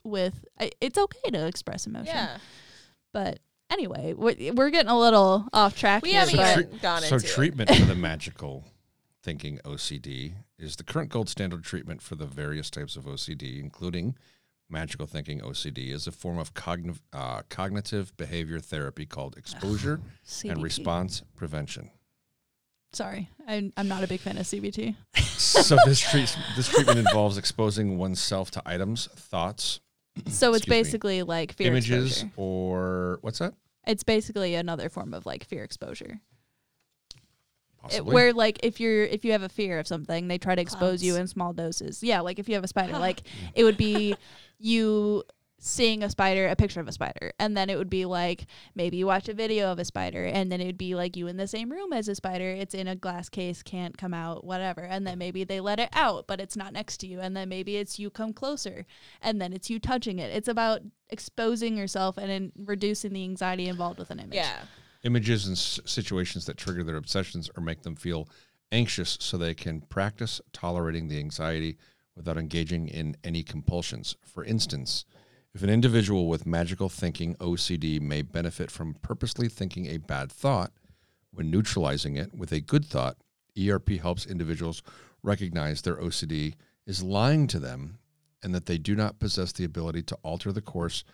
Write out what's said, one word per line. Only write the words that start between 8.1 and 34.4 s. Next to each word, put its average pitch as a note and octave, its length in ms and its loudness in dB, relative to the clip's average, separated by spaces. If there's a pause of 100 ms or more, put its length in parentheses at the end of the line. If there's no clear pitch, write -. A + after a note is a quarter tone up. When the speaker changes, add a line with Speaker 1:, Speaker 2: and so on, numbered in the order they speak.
Speaker 3:
thinking D2 420 -8
O C#2+ 120 -10
C C#2+ 220 -6
D C2+ 360 -10 (240)
is D#2 180 -10
the - 80 -16
current - 260 -4
gold A2 180 -2
standard F2 360 -4
treatment E2 380 -8
for - 120 -12
the D2+ 120 -8
various D2 440 -6
types D2 240 -10
of C#2 140 -12
O C#2 80 -10
C D#2 180 -8
D, C2+ 240 -10
including F2 580 -6 (520)
magical D#2 380 -6
thinking D2 360 -8
O B1 100 -10
C D2 200 -6
D, C2 180 -8
is D2 160 -8
a E2+ 60 -8
form F2 260 -6
of D#2 160 -8
cogn-, E2+ 460 -6 (120)
uh, B1 360 -8
cognitive G2 680 -6
behavior E2 440 -6
therapy D2+ 460 -8
called C2+ 300 -10
exposure G#2 580 -4
Speaker 1:
<sighs> F3 80 -8
Speaker 3:
and - 0 - (200)
Speaker 1:
C - 280 -10
B - 40 -2
T. D2+ 80 -4
Speaker 3:
response F2 600 -2 (120)
prevention. D2+ 560 -8 (1000)
Speaker 1:
Sorry, G3 360 -6 (180)
I'm, G#3 300 -4
I'm G3+ 120 -2
not F#3+ 140 -2
a F#3 60 -2
big F#3 120 -4
fan G3 180 -6
of F#3 80 -4
C G3+ 140 -6
B G3+ 100 -4
T. G#3+ 240 -4 (200)
<laughs> - 120 4 (140)
Speaker 3:
So - 460 10
this C3+ 120 8
treat-, - 380 4 (180)
this B2 140 0
treatment B2+ 300 8
involves G#2 400 6
exposing G2+ 580 2
oneself F#2+ 560 0
to - 140 -8
items, F#2+ 500 -2
thoughts, - 640 -4 (480)
Speaker 1:
So B3 220 6
it's A3+ 80 6
Speaker 3:
excuse G#3 100 0
me, A#3 140 6
Speaker 1:
basically G#3 400 0
like E3 320 -2
fear G3 140 0
Speaker 3:
images B2 540 2
Speaker 1:
exposure. G#2 140 -8
Speaker 3:
or F#2 880 -2
what's A2 160 -6
that? F3+ 160 -4 (320)
Speaker 1:
It's A3 180 0
basically G#3 500 0